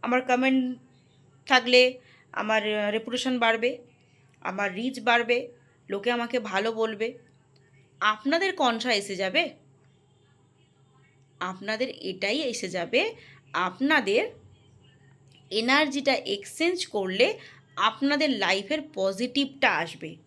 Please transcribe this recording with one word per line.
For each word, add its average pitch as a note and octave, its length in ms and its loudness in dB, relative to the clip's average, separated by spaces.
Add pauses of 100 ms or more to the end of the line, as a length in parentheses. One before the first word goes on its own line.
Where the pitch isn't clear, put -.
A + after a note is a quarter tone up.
আমার B3 140 2 (100)
কমেন্ট C4 300 4 (880)
থাকলে B3 300 6 (600)
আমার, A3 220 0 (100)
আহ, G#3 240 0
রেপুটেশন A#3+ 380 -2 (100)
বাড়বে, A3+ 260 2 (800)
আমার G3+ 180 -2 (100)
রিচ B3+ 180 -4 (120)
বাড়বে, A#3+ 300 2 (500)
লোকে G3+ 280 -4
আমাকে A#3+ 200 -4 (140)
ভালো G3 180 2 (120)
বলবে। A3 280 0 (1040)
আপনাদের E4 380 0 (100)
কণ্ঠা A#3+ 300 2 (120)
এসে G3 200 -8
যাবে, F#3+ 200 2 (2000)
আপনাদের G#3+ 380 -6 (220)
এটাই G3 280 -2 (140)
এসে G#3 240 -8
যাবে, F3+ 240 0 (640)
আপনাদের B3 560 2 (1400)
এনার্জিটা C4+ 540 2 (200)
এক্সচেঞ্জ E4+ 440 -2 (160)
করলে G3 320 2 (640)
আপনাদের C#4+ 420 2 (140)
লাইফের G3+ 360 0 (180)
পজিটিভটা A#3+ 680 0 (140)
আসবে। E3 280 -10 (160)